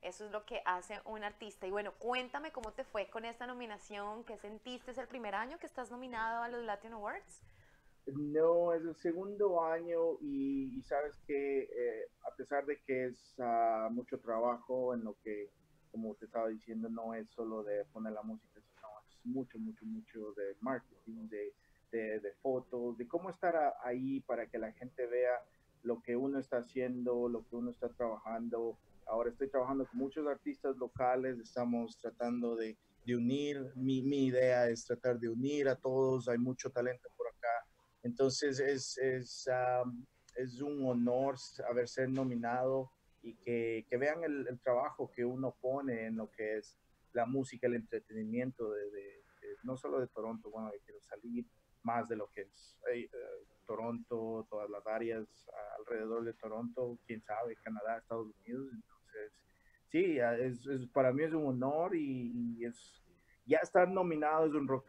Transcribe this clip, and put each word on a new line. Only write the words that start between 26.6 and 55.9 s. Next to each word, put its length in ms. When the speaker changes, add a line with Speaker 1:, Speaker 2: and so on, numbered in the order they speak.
Speaker 2:
lo 200
que 80
uno 140
está 180
trabajando. 880
Ahora 240
estoy 180
trabajando 380
con 120
muchos 280
artistas 500
locales, 640
estamos 600
tratando 580
de, 200
de 100
unir, 580
mi, 280
mi 240
idea 420
es 160
tratar 340
de 120
unir 360
a 100
todos, 520
hay 100
mucho 320
talento 460
por 120
acá. 380
Entonces 580
es, 380
es, 520
ah, 320
es 260
un 260
honor 500
haber 180
sido 200
nominado 840
y 160
que, 520
que 60
vean 260
el, 240
el 140
trabajo 500
que 140
uno 360
pone 460
en 100
lo 140
que 280
es 200
la 140
música, 400
el 80
entretenimiento, 960
de, 140
de, 160
de, 640
no 120
solo 220
de 80
Toronto, 420
bueno, 240
yo 120
quiero 160
salir 440
más 260
de 60
lo 160
que 120
es, 360
eh, 80
eh, 80
Toronto, 800
todas 220
las 160
áreas 400
a-, 320
alrededor 420